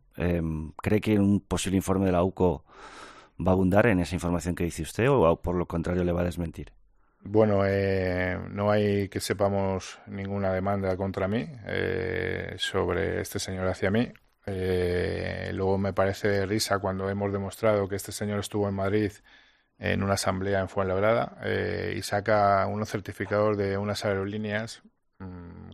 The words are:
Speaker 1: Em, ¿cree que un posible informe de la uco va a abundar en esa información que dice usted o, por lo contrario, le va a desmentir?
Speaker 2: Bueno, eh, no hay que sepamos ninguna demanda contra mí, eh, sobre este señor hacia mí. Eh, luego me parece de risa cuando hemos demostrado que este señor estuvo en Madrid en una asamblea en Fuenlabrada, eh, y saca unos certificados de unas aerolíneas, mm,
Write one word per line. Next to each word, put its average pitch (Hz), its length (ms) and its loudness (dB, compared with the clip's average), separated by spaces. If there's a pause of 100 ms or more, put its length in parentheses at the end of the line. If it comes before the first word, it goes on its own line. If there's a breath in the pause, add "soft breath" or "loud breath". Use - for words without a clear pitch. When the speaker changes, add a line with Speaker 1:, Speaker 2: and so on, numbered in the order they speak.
(160)
Speaker 1:
Em, 82 640 -2
¿cree 107 200 2
que 110 180 2
un 98 220 4
posible 92 360 -2
informe 95 300 2
de 90 60 4
la 87 100 4
uco 90 420 2 (800 loud breath)
va 90 60 4
a 92 40 6
abundar 95 320 6
en 95 120 6
esa 87 160 0
información 87 400 -2
que 87 100 -2
dice 82 180 -4
usted 107 260 0
o, 85 320 6
por 90 160 -2
lo 85 100 -2
contrario, 87 380 -2
le 87 80 0
va 87 80 0
a 87 40 0
desmentir? 85 480 -6 (480)
Speaker 2:
Bueno, 104 440 4
eh, 92 720 0 (120)
no 101 200 0
hay 101 380 2
que - 100 -8
sepamos 98 880 -2
ninguna 98 460 -4
demanda 95 440 0
contra 95 300 -2
mí, 117 200 -2 (200)
eh, 92 920 -2
sobre 90 640 0
este 95 180 -6
señor 92 280 -4
hacia 92 240 0
mí. 117 220 0 (340)
Eh, 92 1080 -2
luego 95 240 2
me 98 160 0
parece 98 340 0
de 98 180 2
risa 101 320 0
cuando 95 300 -2
hemos 101 240 -2
demostrado 101 560 0
que 98 80 -4
este 95 160 -8
señor 104 280 -4
estuvo 101 280 -2
en 98 60 -2
Madrid 98 360 2 (680 soft breath)
en 95 260 0
una 98 100 2
asamblea 98 460 0
en 92 80 -2
Fuenlabrada, 101 760 0
eh, 95 540 -2
y 98 60 -6
saca 101 640 2
unos 107 220 -4
certificados 104 640 0
de 98 200 0
unas 101 280 -4
aerolíneas, 104 800 -4 (360)
mm, 90 560 -14